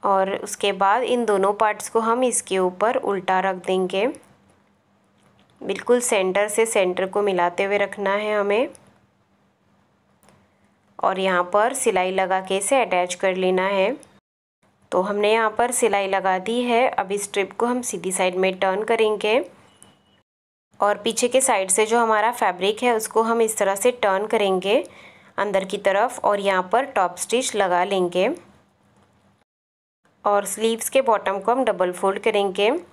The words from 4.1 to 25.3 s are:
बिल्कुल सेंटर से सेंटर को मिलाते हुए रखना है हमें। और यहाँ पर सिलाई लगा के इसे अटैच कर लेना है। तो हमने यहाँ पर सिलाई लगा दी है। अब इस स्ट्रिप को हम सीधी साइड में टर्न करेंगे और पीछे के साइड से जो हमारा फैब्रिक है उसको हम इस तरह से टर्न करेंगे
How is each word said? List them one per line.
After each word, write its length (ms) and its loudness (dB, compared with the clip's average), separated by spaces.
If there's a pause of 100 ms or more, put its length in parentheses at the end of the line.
बिल्कुल 420 0
सेंटर 460 0
से 180 2
सेंटर 400 0
को 160 -2
मिलाते 420 0
हुए 140 0
रखना 340 -2
है 220 -2
हमें। 340 0 (2250)
और 220 -2
यहाँ 220 2 (100)
पर 220 2
सिलाई 380 0
लगा 280 0
के 160 -2
इसे 240 2
अटैच 340 0
कर 220 0
लेना 280 2
है। 320 0 (960)
तो 100 2
हमने 300 0
यहाँ 180 2
पर 220 0
सिलाई 360 0
लगा 320 0
दी 220 -4
है। 280 2
अब 220 -4
इस 120 -4
स्ट्रिप 280 -4
को 140 -2
हम 160 -2
सीधी 300 -6
साइड 240 0
में 180 0
टर्न 300 -2
करेंगे 540 2 (1400)
और 180 2
पीछे 300 -2
के 140 4
साइड 280 0
से 160 4
जो 120 2
हमारा 340 2
फैब्रिक 500 -2
है 140 2
उसको 260 0
हम 200 2
इस 160 0
तरह 180 2
से 160 2
टर्न 360 0
करेंगे 560 2 (540)